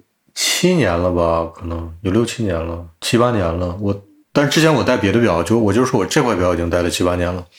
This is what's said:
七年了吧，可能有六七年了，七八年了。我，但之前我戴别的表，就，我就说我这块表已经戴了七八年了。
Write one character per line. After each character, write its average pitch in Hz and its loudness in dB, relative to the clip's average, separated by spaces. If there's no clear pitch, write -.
七 - 0
年 107 2
了 87 0
吧， 82 0
可 - -16
能 82 -8
有 95 -2
六 113 2
七 117 -6
年 95 -2
了， 85 -6
七 - -2
八 120 2
年 107 0
了。 87 -4
我， 101 -2
但 143 2
之 160 2
前 156 4
我 123 2
戴 123 2
别 98 0
的 117 4
表， 87 2
就， 107 2
我 107 2
就 120 2
说 123 -2
我 95 0
这 - 0
块 120 0
表 90 0
已 85 -2
经 85 -2
戴 87 0
了 87 0
七 - -4
八 90 0
年 87 -2
了。 90 -10